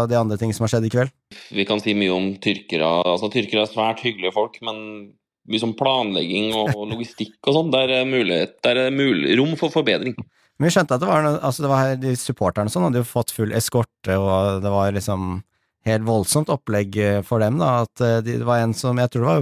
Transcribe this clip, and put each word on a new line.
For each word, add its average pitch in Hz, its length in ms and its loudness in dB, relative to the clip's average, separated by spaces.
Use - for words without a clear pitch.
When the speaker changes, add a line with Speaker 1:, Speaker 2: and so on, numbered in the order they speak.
Speaker 1:
de 120 80 4
andre 107 180 0
ting 113 160 0
som 113 140 0
har - 80 -2
skjedd 113 100 2
i 110 60 -4
kveld? 123 180 2
Speaker 2:
Vi 98 100 0
kan 107 160 0
si 104 160 0
mye 95 160 2
om 95 140 0
tyrkere. 85 480 0
Altså, 107 160 -4
tyrkere 107 320 0
er 107 80 -6
svært 113 320 -2
hyggelige 95 320 -4
folk, 110 260 -2
men 107 520 -12
mye 110 160 -2
sånn 113 160 -2
planlegging 107 760 -2
og 110 300 0
Speaker 1:
<laughs> 107 80 -8
Speaker 2:
logistikk 113 560 -10
og 139 80 4
sånn, 160 180 0
der 131 220 2
er 131 100 0
mulighet, 98 560 -2
der 123 220 2
er 131 100 0
mul-, 127 300 2
rom 151 180 0
for 160 160 -2
forbedring. 120 400 0
Speaker 1:
Men 156 80 4
vi 175 80 2
skjønte 147 240 2
at - 20 -6
det 190 80 -2
var 156 140 4
noe, 151 160 0
altså, 139 240 -2
det 139 80 2
var, 135 320 2
de 131 160 0
supporterne 107 500 -2
og - 60 -4
sånn 175 160 2
hadde 120 100 2
jo - 140 -6
fått - 180 -2
full 110 220 -2
eskorte, 104 640 0
og 95 420 2
det 101 80 -2
var 98 240 2
liksom... 95 460 -4
Helt 110 240 0
voldsomt 113 480 2
opplegg, 104 480 -2
eh, 101 140 2
for 113 160 2
dem, 113 160 2
da, 127 240 2
at, - 240 -6
eh, 117 160 2
de, 120 160 -4
det 117 80 -4
var 120 160 2
en 113 80 2
som, 123 320 -2
jeg 123 80 0
tror 120 140 -2
det 151 80 2
var 156 100 2